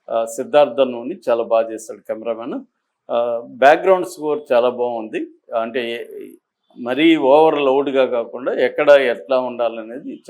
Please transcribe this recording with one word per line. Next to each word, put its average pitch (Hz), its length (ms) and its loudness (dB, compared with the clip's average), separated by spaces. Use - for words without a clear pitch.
ఆ, 117 160 -2
సిద్ధార్థ 139 560 0
నూని 123 340 -4
చాలా 117 140 0
బాగా 113 280 0
చేశాడు 110 280 -14
కెమెరామెన్. 113 600 -8
ఆ, 120 340 -4
బ్యాక్‌గ్రౌండ్ 165 600 2
స్కోర్ 151 320 -6
చాలా 123 180 4
బాగుంది. 117 580 -8
అంటే 117 480 -6
మరీ 139 360 2
ఓవర్ 147 440 4
లౌడ్గా 135 460 2
కాకుండా 120 480 -4
ఎక్కడ 147 360 0
ఎట్లా 131 500 4
ఉండాలనేది 120 920 -6